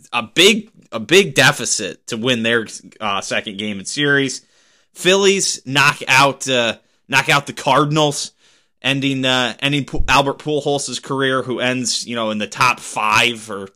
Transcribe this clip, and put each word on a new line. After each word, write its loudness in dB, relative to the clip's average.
a -4
big, 2
a -6
big 2
deficit 0
to -6
win 0
their, 0
uh, -2
second -6
game -6
in -12
series. 0
Phillies 2
knock 2
out, 2
uh, 0
knock 0
out 2
the -10
Cardinals, 0
ending, -2
uh, 2
ending 0
Pu-, -2
Albert 2
Pujols' -4
career, 0
who -6
ends, -2
you -8
know, -4
in -4
the -4
top 0
five 0
or -10